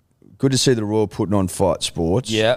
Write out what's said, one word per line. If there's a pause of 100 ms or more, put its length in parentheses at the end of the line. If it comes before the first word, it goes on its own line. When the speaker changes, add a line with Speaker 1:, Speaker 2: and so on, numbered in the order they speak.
(380)
Speaker 1:
Good
to
see
the
Royal
putting
on
fight
sports.
Speaker 2:
Yeah.